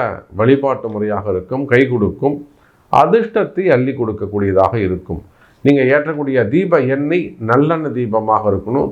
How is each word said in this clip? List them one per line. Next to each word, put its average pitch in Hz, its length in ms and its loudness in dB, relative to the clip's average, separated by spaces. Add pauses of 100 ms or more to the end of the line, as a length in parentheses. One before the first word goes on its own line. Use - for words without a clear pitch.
(400)
வழிபாட்டு 131 480 2
முறையாக 104 380 -4 (100)
இருக்கும், 127 300 -6
கை 127 220 4
கொடுக்கும், 123 500 -2 (540)
அதிர்ஷ்டத்தை 190 760 0 (100)
அள்ளி 127 240 0
கொடுக்கக்கூடியதாக 98 760 0
இருக்கும். 92 480 -4 (420)
நீங்க 139 160 4 (120)
ஏற்றக்கூடிய 147 540 0
தீப 170 320 2
எண்ணெய் 143 560 -2 (120)
நல்லெண்ணெய் 147 500 0
தீபமாக 110 540 0
இருக்கணும். 104 400 -2